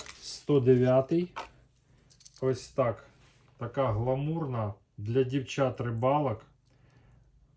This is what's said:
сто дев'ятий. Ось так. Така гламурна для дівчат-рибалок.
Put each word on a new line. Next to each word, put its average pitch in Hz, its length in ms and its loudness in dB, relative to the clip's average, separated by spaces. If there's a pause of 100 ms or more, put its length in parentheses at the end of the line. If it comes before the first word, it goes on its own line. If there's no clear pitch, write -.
(220)
сто - 380 0
дев'ятий. 131 720 4 (1080)
Ось 131 260 -2
так. 120 380 -2 (520)
Така 123 340 -2
гламурна 127 840 -2 (240)
для 117 260 0
дівчат-рибалок. 127 1200 -2 (1120)